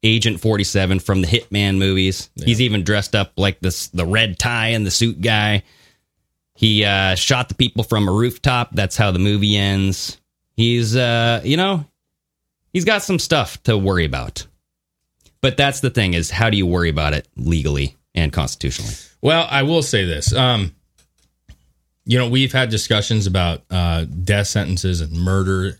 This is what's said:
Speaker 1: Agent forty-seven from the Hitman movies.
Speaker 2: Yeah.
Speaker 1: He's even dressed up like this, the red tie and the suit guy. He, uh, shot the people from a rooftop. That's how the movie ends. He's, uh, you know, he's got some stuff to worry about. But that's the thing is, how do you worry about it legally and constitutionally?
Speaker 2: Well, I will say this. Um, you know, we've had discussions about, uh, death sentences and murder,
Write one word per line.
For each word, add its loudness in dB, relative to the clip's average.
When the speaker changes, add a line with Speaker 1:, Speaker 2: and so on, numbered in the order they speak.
Speaker 1:
Agent 2
forty-seven 0
from 0
the 0
Hitman 0
movies. 0
Speaker 2:
Yeah. -4
Speaker 1:
He's 2
even 0
dressed -2
up 0
like 0
this, -4
the -4
red 0
tie -2
and 0
the -2
suit 0
guy. 2
He, 4
uh, 2
shot -2
the -6
people -2
from 0
a 0
rooftop. 0
That's -4
how 2
the 0
movie 2
ends. -2
He's, 0
uh, 0
you 2
know, 0
he's -2
got 2
some -2
stuff -2
to 2
worry 2
about. -6
But 0
that's 0
the 0
thing 0
is, -2
how 0
do 0
you 2
worry 0
about 0
it -6
legally -2
and 0
constitutionally? -4
Speaker 2:
Well, 2
I 2
will 2
say 0
this. -2
Um, 0
you 2
know, 2
we've 2
had 0
discussions 0
about, 0
uh, 0
death 0
sentences -2
and -4
murder, 0